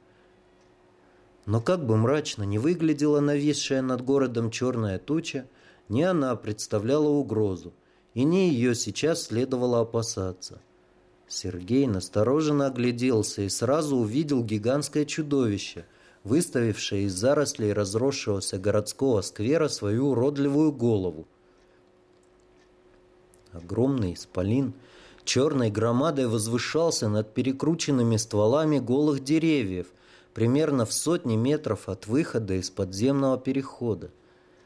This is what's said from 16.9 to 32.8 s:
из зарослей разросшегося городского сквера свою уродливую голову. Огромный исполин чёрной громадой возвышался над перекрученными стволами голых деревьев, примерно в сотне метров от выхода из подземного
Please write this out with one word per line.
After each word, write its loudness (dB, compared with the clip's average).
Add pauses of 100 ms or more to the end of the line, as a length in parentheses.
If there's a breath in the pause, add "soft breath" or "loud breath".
из -2
зарослей 0
разросшегося -2
городского 0
сквера -2
свою 0
уродливую 2
голову. 0 (2250 soft breath)
Огромный -2
исполин -2 (480 loud breath)
чёрной 0
громадой 0
возвышался 0
над 0
перекрученными 0
стволами 2
голых 2
деревьев, 0 (480 soft breath)
примерно 2
в -4
сотне 0
метров 0
от -8
выхода 0
из -2
подземного 0